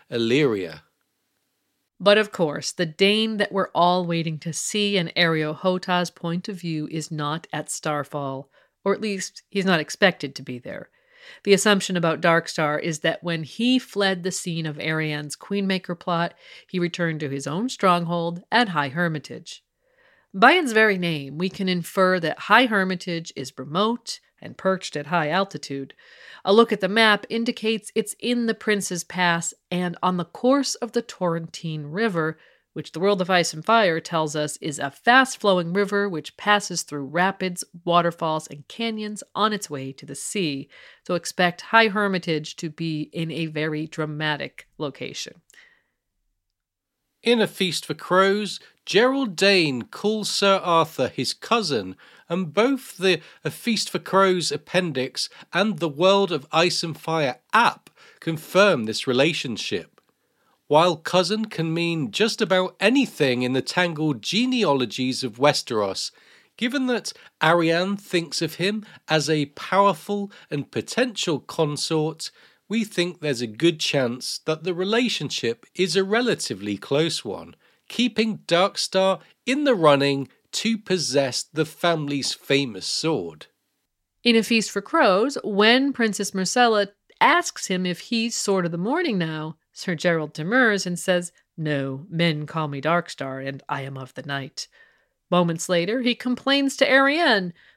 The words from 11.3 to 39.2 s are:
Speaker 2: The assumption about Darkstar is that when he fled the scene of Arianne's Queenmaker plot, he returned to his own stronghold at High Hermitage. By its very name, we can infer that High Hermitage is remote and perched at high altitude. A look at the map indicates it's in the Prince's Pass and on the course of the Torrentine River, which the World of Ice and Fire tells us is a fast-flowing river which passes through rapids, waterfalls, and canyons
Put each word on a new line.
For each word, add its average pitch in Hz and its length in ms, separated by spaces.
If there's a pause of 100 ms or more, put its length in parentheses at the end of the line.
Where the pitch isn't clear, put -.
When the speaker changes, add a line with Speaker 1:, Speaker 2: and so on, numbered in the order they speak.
Speaker 2:
The 202 100
assumption 196 420
about 160 260
Darkstar 160 600
is 160 180
that - 240
when 165 200
he 240 340
fled 196 460
the 180 80
scene 165 340
of 151 120
Arianne's 151 580
Queenmaker 190 640
plot, 170 340 (340)
he 180 120
returned 170 400
to 147 100
his 139 160
own 185 240
stronghold 175 720 (100)
at 226 180
High 147 200
Hermitage. 160 760 (680)
By 233 200
its 330 180
very 214 260
name, 151 400
we 185 120
can 185 200
infer 185 520
that 160 180
High 233 260
Hermitage 185 720
is 131 220
remote 185 640 (200)
and - 160
perched 190 380
at 143 120
high 156 220
altitude. 151 640 (520)
A 190 80
look 226 180
at 214 80
the 190 80
map 208 420
indicates 226 640
it's 214 260
in 240 280
the 220 80
Prince's 202 480
Pass 175 500 (160)
and 180 320
on 180 140
the 175 100
course 262 500
of 226 180
the 240 80
Torrentine 165 880
River, 170 480 (340)
which 156 180
the 160 80
World 196 200
of 180 120
Ice 175 200
and 156 140
Fire 208 340
tells 160 360
us 151 220
is 143 220
a 139 120
fast-flowing 202 840
river 202 340
which 160 300
passes 202 460
through 143 240
rapids, 180 560 (200)
waterfalls, 170 640
and 151 220
canyons 214 540 (100)